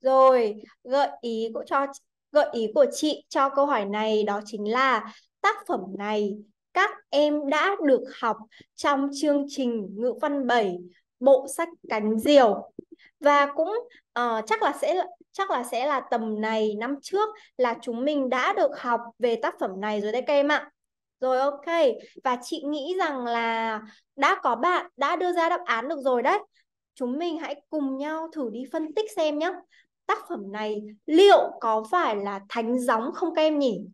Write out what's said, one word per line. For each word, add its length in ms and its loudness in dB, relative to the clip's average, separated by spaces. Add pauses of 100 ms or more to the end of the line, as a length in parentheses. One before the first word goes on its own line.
Rồi, 540 6 (280)
gợi 260 2 (120)
ý 320 -4
của 120 -8
cho, 220 0 (440)
gợi 200 4
ý 240 -2
của 180 8
chị 360 -2
cho 200 2
câu 160 2
hỏi 200 0
này 380 0
đó 220 -2
chính 260 -6
là 420 0 (280)
tác 140 2 (120)
phẩm 140 -4 (160)
này 360 -2 (400)
các 160 2 (200)
em 400 2
đã 260 2 (100)
được 180 4 (160)
học 180 -2 (380)
trong 340 0 (120)
chương 280 2
trình 380 -4 (100)
Ngữ 240 -2
văn 260 -2
bảy, 300 2 (420)
bộ 280 6 (100)
sách 120 -4 (200)
Cánh 300 0
Diều. 520 6 (480)
Và 260 4 (100)
cũng, 180 0 (400)
ờ, 320 -2
chắc 180 0
là 180 2
sẽ, 220 0 (280)
chắc 200 -4
là 120 -2
sẽ 220 -4
là 160 -2 (100)
tầm 300 -2
này 380 0
năm 220 -4
trước 280 -2 (280)
là 240 0
chúng 240 -4
mình 240 0
đã 240 0
được 260 2
học 220 -2 (180)
về 160 0
tác 240 -4
phẩm 220 -6
này 200 -4
rồi 100 -4
đấy 160 -2
các 60 2
em 140 4
ạ. 240 0 (480)
Rồi, 200 0
ok, 260 -2 (580)
và 180 0
chị 240 -10
nghĩ 340 -4
rằng 260 -4
là 560 -2 (340)
đã 280 2
có 120 2
bạn 420 0
đã 180 0
đưa 180 0
ra 160 2
đáp 160 -2
án 220 -2
được 120 -4
rồi 220 2
đấy. 180 2 (560)
Chúng 240 -6
mình 180 -4
hãy 320 -8
cùng 280 -4
nhau 360 -6
thử 180 -4
đi 200 -10
phân 220 -6
tích 220 -2
xem 240 0
nhé. 140 -2 (520)
Tác 240 -2
phẩm 220 -8
này 300 -6 (240)
liệu 460 8 (100)
có 300 0
phải 240 0
là 240 -6 (100)
thánh 300 -2
gióng 340 -2
không 220 -4
các 60 2
em 180 2
nhỉ? 220 0 (120)